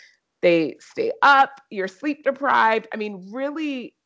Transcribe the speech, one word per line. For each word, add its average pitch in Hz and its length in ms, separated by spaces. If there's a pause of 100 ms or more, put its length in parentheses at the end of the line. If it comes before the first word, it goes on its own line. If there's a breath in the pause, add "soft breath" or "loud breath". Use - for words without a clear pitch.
(420 loud breath)
They 165 380
stay - 320 (100)
up, 269 380 (100)
you're 190 200
sleep 294 340
deprived. 226 720
I - 40
mean, 202 320
really 269 640 (120)